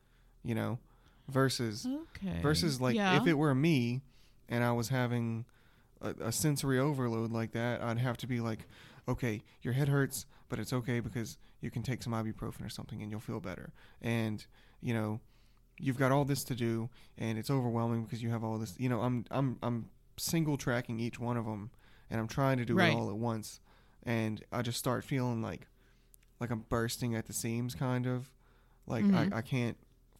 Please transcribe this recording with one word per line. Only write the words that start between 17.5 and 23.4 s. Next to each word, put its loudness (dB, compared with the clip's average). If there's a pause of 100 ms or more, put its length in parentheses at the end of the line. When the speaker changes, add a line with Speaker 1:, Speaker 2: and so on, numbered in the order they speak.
Speaker 1:
because -8
you -2
have -2
all -2
this," -6
you 2
know, 2
I'm, 0
I'm, 0
I'm -2 (280)
single 2
tracking 0
each -2
one 0
of -2
'em -6 (400)
and -2
I'm 0
trying 2
to 0
do 2
Speaker 2:
Right. 6
Speaker 1:
it 2
all 0
at -4
once. -4 (420)